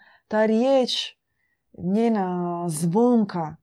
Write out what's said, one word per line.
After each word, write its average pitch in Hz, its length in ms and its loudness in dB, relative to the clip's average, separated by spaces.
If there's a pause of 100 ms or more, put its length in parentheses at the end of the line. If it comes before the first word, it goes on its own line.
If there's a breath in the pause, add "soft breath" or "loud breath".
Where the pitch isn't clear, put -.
(280 loud breath)
ta 214 180 2
riječ, 240 460 2 (840)
njena 180 920 -2
zvonka 175 920 0